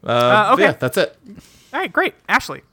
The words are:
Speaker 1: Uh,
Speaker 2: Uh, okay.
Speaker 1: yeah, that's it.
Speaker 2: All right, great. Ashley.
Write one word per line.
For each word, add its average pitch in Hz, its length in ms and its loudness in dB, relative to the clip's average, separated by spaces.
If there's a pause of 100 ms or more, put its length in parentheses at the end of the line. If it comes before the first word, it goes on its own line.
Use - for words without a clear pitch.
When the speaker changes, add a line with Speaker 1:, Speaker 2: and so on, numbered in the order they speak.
Speaker 1:
Uh, 117 40 -10
Speaker 2:
Uh, 123 440 2
okay. 190 100 0
Speaker 1:
yeah, 175 100 2
that's 127 240 -4
it. - 200 -4 (560)
Speaker 2:
All 285 60 -6
right, 339 120 -8
great. 370 220 -2 (160)
Ashley. 151 320 -2 (100)